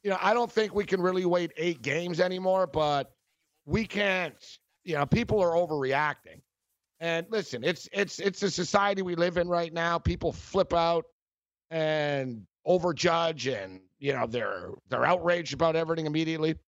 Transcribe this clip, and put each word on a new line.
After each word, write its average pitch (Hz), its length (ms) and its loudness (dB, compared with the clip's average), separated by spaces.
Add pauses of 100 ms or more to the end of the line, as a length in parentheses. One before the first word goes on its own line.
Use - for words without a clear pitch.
you 208 80 -2
know, 190 100 0
I 190 140 4
don't 240 180 0
think 214 220 0
we 202 120 0
can 202 140 0
really 185 260 2
wait 175 320 2
eight 160 260 -2
games 165 360 -2
anymore, 185 460 2
but 147 460 0 (540)
we 196 200 0
can't, 185 480 -2 (500)
you 170 120 -4
know, 143 100 2
people 208 360 2
are 175 100 4
overreacting. 147 920 -2 (580)
And 165 300 -4
listen, 190 340 -4
it's, 165 300 -2
it's, 202 260 -2
it's 196 240 -2
a 202 60 0
society 196 540 0
we 175 120 -4
live 170 220 0
in 175 100 2
right 170 240 0
now. 170 280 0
People 170 340 0
flip - 400 0
out 170 320 2 (640)
and 147 760 -2 (220)
overjudge, 165 840 2
and, 95 260 -8 (200)
you 139 140 -2
know, 120 120 0
they're, 101 460 -4 (180)
they're 123 160 0
outraged 175 480 2
about 160 220 2
everything 165 320 -2
immediately. 160 480 0 (120)